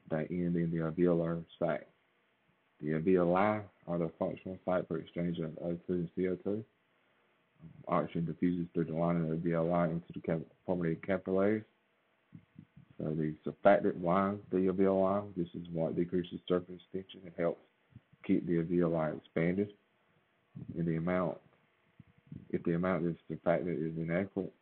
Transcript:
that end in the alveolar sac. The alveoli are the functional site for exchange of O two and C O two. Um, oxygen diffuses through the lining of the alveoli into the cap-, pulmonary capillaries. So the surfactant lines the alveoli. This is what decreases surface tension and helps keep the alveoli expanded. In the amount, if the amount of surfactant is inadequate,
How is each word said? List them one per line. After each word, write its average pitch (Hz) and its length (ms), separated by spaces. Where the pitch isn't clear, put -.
that 78 200
end 87 260
in 85 140
the 82 80
alveolar 85 640
sac. 80 280
The 76 120
alveoli 90 720
are 85 120
the 82 200
functional 92 460
site 90 220
for 85 120
exchange 85 400
of 80 120
O 87 160
two 92 80
and 87 200
C 92 140
O 92 80
two. 104 280
Um, 82 80
oxygen 85 360
diffuses 87 480
through 85 120
the 76 100
lining 85 360
of 80 120
the 87 80
alveoli 85 420
into 85 220
the - 60
cap-, 82 200
pulmonary 87 300
capillaries. 95 680
So 82 60
the 78 300
surfactant 98 580
lines 98 380
the 92 180
alveoli. 95 680
This 87 180
is 85 180
what 80 240
decreases 87 520
surface 90 320
tension 95 320
and 85 120
helps 85 240
keep 95 200
the 87 80
alveoli 82 640
expanded. 90 540
In 85 80
the 82 100
amount, 87 420
if - 140
the 85 100
amount 87 320
of 82 100
surfactant 80 540
is 80 120
inadequate, 87 640